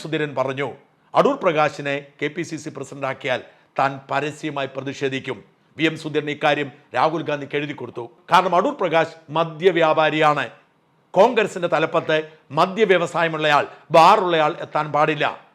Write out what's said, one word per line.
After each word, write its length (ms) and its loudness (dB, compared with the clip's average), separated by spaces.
സുധീരൻ 360 -4
പറഞ്ഞു, 280 -4
അടൂർ 240 2
പ്രകാശിനെ 520 0
കെ 160 -4
പി 140 -8
സി 140 -10
സി 120 -12
പ്രസിഡന്റാക്കിയാൽ 680 -6
താൻ 120 2
പരസ്യമായി 680 -6
പ്രതിഷേധിക്കും. 600 -6
വി 120 0
എം 120 -4
സുധീരൻ 340 -6
ഇക്കാര്യം 340 0
രാഹുൽ 320 0
ഗാന്ധിക്ക് 320 -6
എഴുതി 220 -8
കൊടുത്തു. 220 -12
കാരണം 260 4
അടൂർ 240 0
പ്രകാശ് 340 0
മദ്യവ്യാപാരിയാണ്. 1080 2
കോൺഗ്രസിന്റെ 580 2
തലപ്പത്ത് 420 0
മദ്യവ്യവസായമുള്ളയാൾ, 1040 2
ബാറുള്ളയാൾ 560 6
എത്താൻ 300 -4
പാടില്ല. 300 2